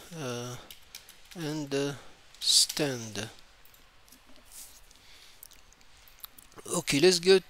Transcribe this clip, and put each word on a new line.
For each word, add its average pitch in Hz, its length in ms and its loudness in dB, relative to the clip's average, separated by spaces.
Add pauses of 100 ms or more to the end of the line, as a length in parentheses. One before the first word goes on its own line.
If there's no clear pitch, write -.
(200)
Uh, 123 360 -8 (800)
and, 151 380 -6
uh, 143 180 -2 (460)
stand. 127 880 0 (3500)
Okay, 147 240 2
let's 180 180 8
go 185 200 6 (120)